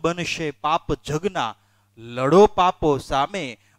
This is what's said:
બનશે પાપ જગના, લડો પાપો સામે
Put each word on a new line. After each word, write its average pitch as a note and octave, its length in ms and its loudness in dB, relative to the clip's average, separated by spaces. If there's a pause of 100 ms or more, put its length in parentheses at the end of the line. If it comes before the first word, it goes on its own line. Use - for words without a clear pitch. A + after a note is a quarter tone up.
બનશે E3 500 -4
પાપ D#3 440 -2 (100)
જગના, D#3 500 -4 (440)
લડો C3 480 4
પાપો F3 520 2
સામે C#3+ 600 -4 (200)